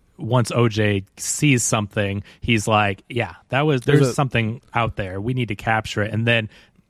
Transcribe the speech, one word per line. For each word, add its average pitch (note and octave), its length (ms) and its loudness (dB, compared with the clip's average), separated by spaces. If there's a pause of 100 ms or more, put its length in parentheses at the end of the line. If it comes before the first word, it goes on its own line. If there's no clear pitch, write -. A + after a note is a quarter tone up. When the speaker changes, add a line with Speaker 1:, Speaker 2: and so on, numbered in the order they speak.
(180)
Speaker 1:
once A#2+ 340 0
O A#2+ 180 2
J G#2 340 0 (140)
sees - 460 2
something, G2+ 600 -2 (180)
he's A2+ 260 0
like, G#2 420 2
"Yeah, A2+ 240 -4 (160)
that C3 160 0
was, C#3 160 2
Speaker 2:
There's C#3+ 180 4
Speaker 1:
there's C3 120 2
Speaker 2:
a - 20 -4
Speaker 1:
something A#2+ 480 -2 (120)
out A2+ 220 -2
there. F#2+ 260 -6
We A#2+ 120 -4
need B2 160 -4
to G#2 60 -6
capture A2 480 -2
it." G#2 100 -6
And A2 120 -2
then A#2 240 2 (400)